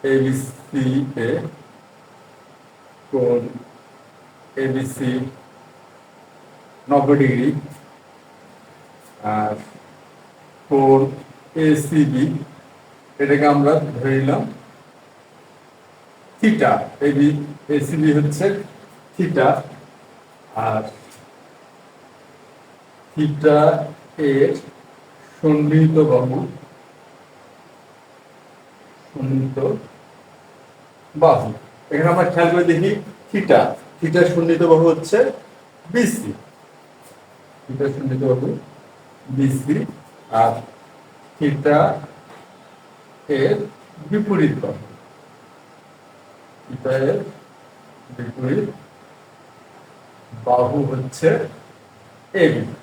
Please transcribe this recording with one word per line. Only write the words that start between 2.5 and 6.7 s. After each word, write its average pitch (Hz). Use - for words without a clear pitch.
কোণ 143
এবিসি 131